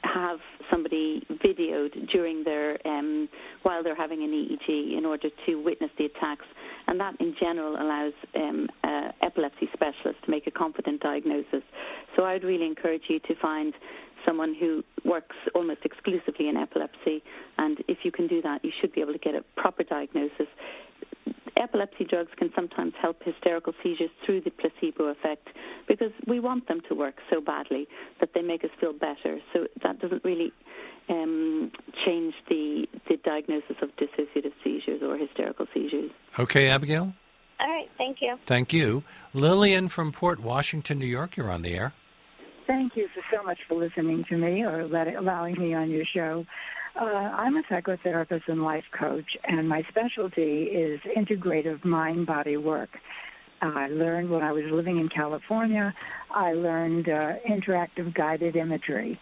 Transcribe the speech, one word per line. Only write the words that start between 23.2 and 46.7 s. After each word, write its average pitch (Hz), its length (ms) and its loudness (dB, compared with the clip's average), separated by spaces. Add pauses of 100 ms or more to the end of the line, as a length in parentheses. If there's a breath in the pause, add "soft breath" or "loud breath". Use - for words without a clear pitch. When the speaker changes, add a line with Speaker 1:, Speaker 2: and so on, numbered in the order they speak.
Speaker 1:
hysterical 165 580 0
seizures 165 280 0 (140)
through 190 160 2
the 165 100 -2
placebo - 560 -2
effect 151 420 -4 (380 loud breath)
because 214 260 2 (140)
we 240 120 4
want 247 300 0
them 165 140 0
to - 120 -2
work 147 220 -2 (140)
so 165 100 4
badly 147 480 -2 (320 loud breath)
that 170 120 2
they 170 100 2
make 170 220 -2
us 160 60 -4 (100)
feel 165 120 0
better. 151 480 -4 (120)
So 170 140 2 (160)
that 190 160 0
doesn't 180 260 -4
really, 170 280 0 (560 loud breath)
um, 160 640 0 (320)
change 165 300 0 (140)
the, 151 400 0 (200)
the 156 80 6
diagnosis 151 680 -2
of 143 140 -4
dissociative 147 560 -2 (100)
seizures 147 400 -2
or 143 140 -2
hysterical - 580 -4
seizures. 147 360 -2 (280)
Speaker 2:
Okay, 135 300 6
Abigail? 151 440 2 (480)
Speaker 3:
All 269 80 2
right, 320 300 -4
thank 262 240 -2
you. 247 240 0
Speaker 2:
Thank 123 260 4
you. 143 300 4 (320 loud breath)
Lillian 185 540 6
from 156 240 -2
Port 170 280 2
Washington, 139 600 0
New 131 60 -2
York, 127 300 -2
you're 117 140 -2
on 85 120 0
the 85 120 -2
air. 113 180 -2 (720)
Speaker 4:
Thank 262 300 2
you 208 120 0
for 185 220 -10
so 208 120 2
much 180 160 -4 (100)
for 165 60 0
listening 165 500 0
to 170 120 -2
me 175 280 2
or 165 220 -2
let, 165 280 0
allowing 180 460 -2
me 165 140 2
on 160 160 0
your 156 140 0
show. 165 420 -2 (480 loud breath)